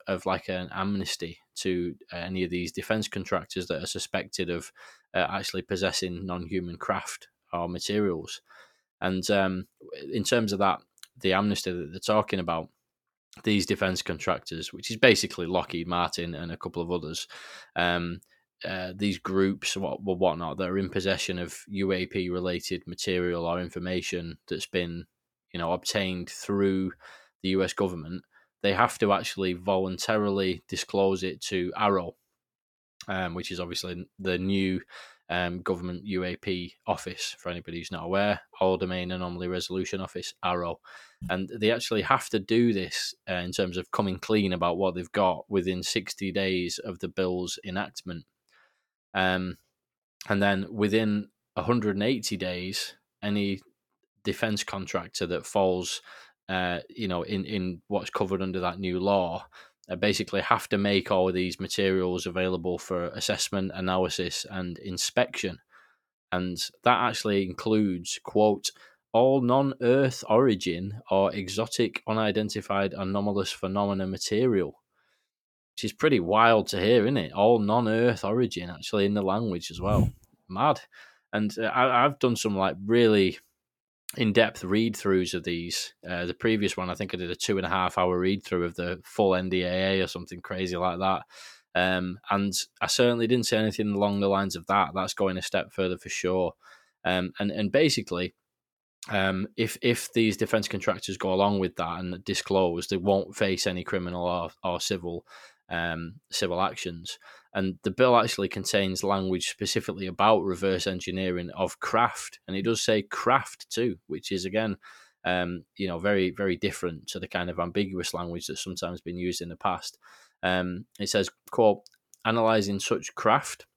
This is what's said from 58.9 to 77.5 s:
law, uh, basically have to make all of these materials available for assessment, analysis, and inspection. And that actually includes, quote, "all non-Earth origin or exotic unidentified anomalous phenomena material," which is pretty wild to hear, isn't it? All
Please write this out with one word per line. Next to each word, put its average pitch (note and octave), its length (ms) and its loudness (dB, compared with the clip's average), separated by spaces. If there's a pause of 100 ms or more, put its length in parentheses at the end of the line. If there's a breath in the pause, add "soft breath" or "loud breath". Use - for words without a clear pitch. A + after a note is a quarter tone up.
law, F#2 480 2 (440 loud breath)
uh, F#2 60 -4
basically G2+ 440 0
have - 280 2
to G#2 100 2
make G2+ 320 2
all F#2 180 4
of F2+ 60 0
these F2+ 260 0
materials F#2 640 0
available F2+ 520 -2
for F2 300 -4
assessment, F#2+ 680 -2
analysis, F#2 760 -2
and F2+ 280 -6
inspection. - 800 -2 (760 soft breath)
And F2+ 240 -2 (280)
that A#2+ 140 6 (100)
actually G#2 340 0
includes, F#2+ 800 0
quote, G#2+ 480 2 (420 soft breath)
"all C3 280 6
non-Earth C3 880 4
origin G#2 720 2 (100)
or G2 240 4
exotic G#2 720 -2
unidentified G#2 880 0
anomalous G2+ 560 0
phenomena G2 560 -2
material," G2 760 0 (920)
which - 100 -6
is G#2+ 80 -4
pretty C#3+ 280 4
wild G#2+ 480 6
to F#2+ 120 -2
hear, A2 240 6
isn't C3+ 120 2
it? E2 160 -2
All G#2+ 260 6